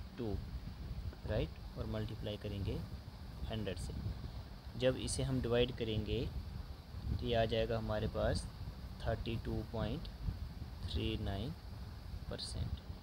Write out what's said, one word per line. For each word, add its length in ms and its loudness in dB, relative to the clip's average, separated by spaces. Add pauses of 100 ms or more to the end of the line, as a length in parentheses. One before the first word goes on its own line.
(180)
टू, 160 0 (920)
right, 220 2 (280)
और 80 0
multiply 500 -2
करेंगे 420 0 (720)
हंड्रेड 280 0
से। 140 -2 (880)
जब 160 8
इसे 260 0
हम 180 4
divide 360 6
करेंगे 440 2 (880)
तो 160 2
ये 80 4
आ 100 8
जाएगा 340 4
हमारे 300 2
पास 360 4 (560)
थर्टी 440 0
टू 180 0 (100)
पॉइंट 360 0 (760)
थ्री 400 2
नाइन 260 0 (800)
परसेंट। 500 -2 (220)